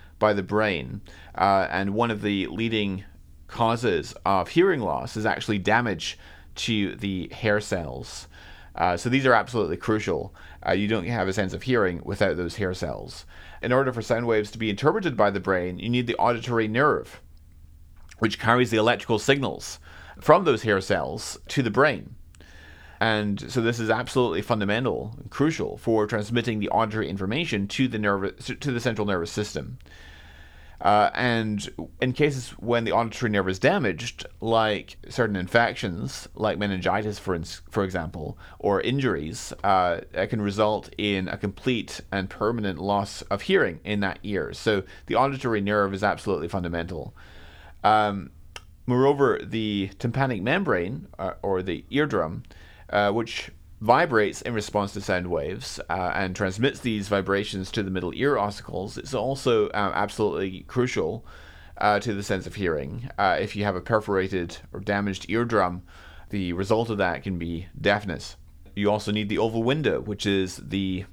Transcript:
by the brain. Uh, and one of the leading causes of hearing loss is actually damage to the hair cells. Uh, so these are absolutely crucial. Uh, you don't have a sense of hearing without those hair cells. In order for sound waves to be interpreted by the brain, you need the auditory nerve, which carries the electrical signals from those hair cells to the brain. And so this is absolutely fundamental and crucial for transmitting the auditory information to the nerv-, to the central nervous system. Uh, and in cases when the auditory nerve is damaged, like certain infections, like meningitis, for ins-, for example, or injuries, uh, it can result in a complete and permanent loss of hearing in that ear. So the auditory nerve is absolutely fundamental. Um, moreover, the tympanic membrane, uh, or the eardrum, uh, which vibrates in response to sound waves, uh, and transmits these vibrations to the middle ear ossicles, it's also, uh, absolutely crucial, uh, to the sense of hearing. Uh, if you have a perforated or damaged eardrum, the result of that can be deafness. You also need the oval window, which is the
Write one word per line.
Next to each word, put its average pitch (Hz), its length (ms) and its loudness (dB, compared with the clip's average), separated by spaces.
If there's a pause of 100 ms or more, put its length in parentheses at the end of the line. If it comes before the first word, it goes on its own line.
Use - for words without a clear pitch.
(180)
by 107 140 6
the 101 100 2
brain. 98 580 0 (360)
Uh, 98 340 4
and 98 240 0
one 117 160 2
of 104 120 -4
the 101 260 0
leading 101 560 0 (420)
causes 113 680 0 (120)
of 92 220 4
hearing 170 320 4
loss 76 360 -2
is 107 80 -2
actually 107 340 0
damage 104 600 2 (380)
to 104 400 0
the 95 360 -4
hair 107 280 0
cells. 78 640 -6 (480)
Uh, 90 220 2
so 120 120 -2
these 135 180 2
are 127 60 8
absolutely 101 440 2
crucial. 95 580 -2 (320)
Uh, 90 60 2
you 101 160 2
don't 101 180 0
have 113 220 0
a 95 40 0
sense 95 200 0
of 82 100 -8
hearing 98 420 2
without 95 320 0
those 87 200 -4
hair 92 180 -2
cells. - 520 -8 (360)
In 120 100 0
order 131 200 4
for 113 100 -4
sound 117 240 0
waves 107 260 2
to 110 60 -12
be 110 120 0
interpreted 151 460 0
by 104 140 6
the 98 80 0
brain, 90 400 0
you 113 100 -6
need 120 200 0
the - 80 0
auditory 117 500 2
nerve, 113 540 0 (1000)
which 107 220 0
carries 117 300 4
the 113 60 2
electrical 107 440 2
signals - 580 -2 (420)
from 170 220 6
those 127 220 2
hair 101 160 4
cells 85 680 -4
to - 160 0
the 113 80 2
brain. 123 460 2 (840)
And 107 520 0
so 123 80 2
this 117 180 2
is 110 100 -2
absolutely 110 540 2
fundamental 107 720 0
and - 140 -14
crucial 143 460 0
for 107 320 2
transmitting 113 500 0
the 104 120 -2
auditory 110 380 0
information 101 600 -2
to 131 180 0
the 113 120 -2
nerv-, 101 600 0
to 143 140 -2
the 117 80 0
central 110 260 0
nervous 87 240 0
system. 104 480 -6 (1000)
Uh, 104 340 6
and 110 560 0 (300)
in 127 120 2
cases 135 380 0
when 117 340 0
the 95 80 0
auditory 113 380 0
nerve 98 180 2
is 92 100 0
damaged, 120 640 0 (160)
like 110 560 2 (120)
certain 110 260 0
infections, 104 1000 0
like 101 200 0
meningitis, 98 600 0
for 95 160 -2
ins-, - 340 -6
for 104 140 0
example, 87 560 -4 (220)
or 98 200 4
injuries, 110 720 -2 (120)
uh, 90 360 4 (120)
it 95 160 0
can 110 120 -2
result 104 560 0
in 98 320 0
a - 80 -6
complete 107 640 -4 (120)
and 95 180 -4
permanent 104 480 -2
loss 98 440 -2
of 98 200 -4
hearing 135 400 2
in 104 180 -2
that 95 220 -2
ear. 92 300 -2
So 104 320 0 (220)
the 107 100 0
auditory 127 440 2
nerve 101 340 2
is 98 100 -2
absolutely 85 440 0
fundamental. 85 640 -4 (680)
Um, 104 480 2 (560)
moreover, 131 560 4
the 104 560 -2
tympanic 123 440 0
membrane, 127 640 0 (100)
uh, 92 140 -4 (100)
or 95 180 0
the 92 300 -4
eardrum, 117 540 0 (460)
uh, 101 200 4
which 113 400 -4 (300)
vibrates 117 640 4
in 120 100 -4
response 104 400 -2
to 107 80 -8
sound 90 280 0
waves, 87 500 -4 (100)
uh, 90 240 -2
and 92 220 -2
transmits 107 460 0
these 107 260 -2
vibrations 98 640 0
to 110 100 -2
the 95 120 -2
middle 92 200 -2
ear 135 220 0
ossicles, 101 640 -4
it's - 160 -8
also, 113 540 2
uh, 101 260 -2
absolutely 95 720 -2
crucial, 110 580 -2 (520)
uh, 104 240 4
to 113 120 -2
the 98 120 -4
sense 95 200 -2
of 87 120 -12
hearing. 85 600 -2
Uh, 92 220 4
if 101 160 -2
you 101 80 -2
have 101 140 0
a 90 40 -6
perforated 95 760 0 (160)
or - 80 -10
damaged 101 500 -2
eardrum, 101 520 0 (480)
the 92 240 -2
result 110 360 2
of 104 80 -2
that 87 240 0
can 92 160 -4
be 85 300 -6 (120)
deafness. 101 560 0 (380)
You 101 160 2
also 104 220 0
need 107 160 0
the 104 100 -2
oval 113 240 2
window, 117 380 2
which 104 260 -4
is 95 300 2
the 95 560 -4